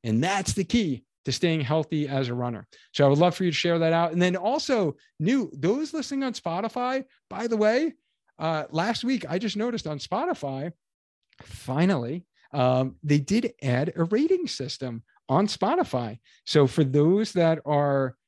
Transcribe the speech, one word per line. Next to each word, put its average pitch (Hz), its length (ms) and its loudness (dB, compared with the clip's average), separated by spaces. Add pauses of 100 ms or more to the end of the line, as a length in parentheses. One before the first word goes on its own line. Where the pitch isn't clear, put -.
And 117 200 2
that's 190 300 -2
the 196 100 -2
key 165 420 0 (200)
to 135 60 -4
staying 160 300 0
healthy 151 460 -2
as 135 200 -2
a 120 60 -4
runner. 120 340 -6 (240)
So 143 140 4
I - 20 8
would 143 120 6
love 175 160 4
for 190 80 -4
you 175 80 2
to 143 40 -4
share 170 240 0
that 165 140 2
out. 165 180 2
And 175 100 0
then 180 140 2
also, 220 600 -2 (220)
new, 220 340 0
those 220 400 -2
listening 277 300 -4
on 254 100 -4
Spotify, 247 720 -4 (240)
by 202 160 -8
the 226 100 -2
way, 226 380 2 (460)
uh, 156 320 -2
last 190 320 -2
week, 247 260 -2
I 165 80 -2
just 208 180 -4
noticed 226 300 -4
on 151 140 -6
Spotify, 170 760 -6 (720)
finally, 151 840 -2 (260)
um, 127 520 2
they 147 160 4
did 202 420 -2
add 135 340 0
a 165 100 0
rating 311 420 0
system 123 560 -8 (260)
on 165 160 4
Spotify. 185 760 -2 (260)
So 147 200 6
for 147 180 2
those 151 500 2
that 165 300 2
are 139 540 0 (100)